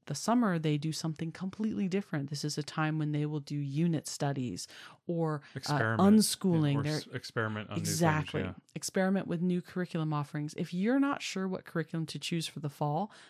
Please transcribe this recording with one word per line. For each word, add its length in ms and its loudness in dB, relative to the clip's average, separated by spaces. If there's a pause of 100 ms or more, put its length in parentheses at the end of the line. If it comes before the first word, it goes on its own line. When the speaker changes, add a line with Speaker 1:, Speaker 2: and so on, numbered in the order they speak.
Speaker 1:
the 80 -4
summer 420 2
they 220 2
do 120 -2
something 400 -4
completely 560 -4
different. 440 -4
This 120 -6
is 140 -4
a 60 -2
time 340 -2
when 140 0
they 160 0
will 140 -4
do 140 -8
unit 520 0
studies 600 -4 (380)
or, 360 0 (120)
uh, 40 -8
Speaker 2:
Experiment. 440 2
Speaker 1:
unschooling. 720 6
Speaker 2:
Yeah, 60 2
or 40 0
Speaker 1:
They're 140 0
Speaker 2:
s-, 160 -8
experiment 560 -4
on 80 -4
Speaker 1:
Exactly. 640 2
Speaker 2:
new 60 -2
things, 100 -8
yeah. 160 -20
Speaker 1:
Experiment 540 0
with 160 -2
new 180 2
curriculum 520 -2
offerings. 440 -4
If 160 -4
you're 260 2
not 220 0
sure 260 -4
what 160 -4
curriculum 440 -4
to 100 -8
choose 300 -4
for 120 -12
the 120 -4
fall, 400 0 (180)